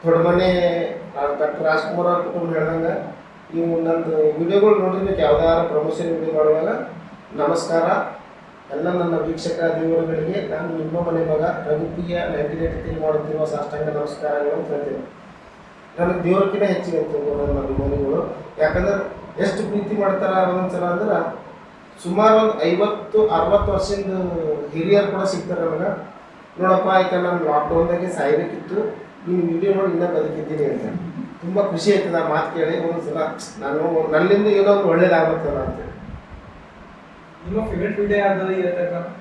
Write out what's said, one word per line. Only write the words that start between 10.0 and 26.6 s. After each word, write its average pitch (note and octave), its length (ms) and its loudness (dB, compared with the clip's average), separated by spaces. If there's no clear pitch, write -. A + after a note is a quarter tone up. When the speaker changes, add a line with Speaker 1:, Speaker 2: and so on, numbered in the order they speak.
Speaker 1:
ನಾನು E3 280 -6
ನಿಮ್ಮ D#3+ 240 -4
ಮನೆ E3 240 0
ಮಗ D#3 180 0
ರಘುಪ್ರಿಯ E3+ 760 -2
ನೈನ್ಟೀನ್ D3 420 -4
ಏಯ್ಟಿ D#3+ 300 -4
ತ್ರೀ D#3+ 120 -4
ಮಾಡುತ್ತಿರುವ D3+ 420 0
ಸಾಷ್ಟಾಂಗ D3+ 520 -4
ನಮಸ್ಕಾರಗಳು" D3 560 -2
ಅಂತ - 160 -4
ಹೇಳ್ತೀನಿ. C#3+ 300 -4
ನನಗೆ F3 260 0
ದೇವ್ರಕ್ಕಿಂತ G3 380 2
ಹೆಚ್ಚಿಗೆ F3 360 0
ಅಂತ - 160 -2
ನನ್ನ C#3+ 440 0
ಅಭಿಮಾನಿಗಳು. C#3 800 -2
ಯಾಕಂದ್ರೆ F#3 520 0
ಎಷ್ಟು G3+ 260 -2
ಪ್ರೀತಿ G3+ 320 -2
ಮಾಡ್ತಾರ F#3+ 480 2
ಒಂದೊಂದ್ಸಲ F3+ 360 -2
ಅಂದ್ರೆ, - 600 -2
ಸುಮಾರು G#3 320 4
ಒಂದ್ G#3+ 280 4
ಐವತ್ತು G#3 680 2
ಅರವತ್ತು G3 440 2
ವರ್ಷದ F#3+ 420 -2
ಹಿರಿಯರು G3 360 4
ಕೂಡ G3 180 -2
ಸಿಗ್ತಾರೆ F3 360 -2
ನನಗೆ. E3+ 540 -4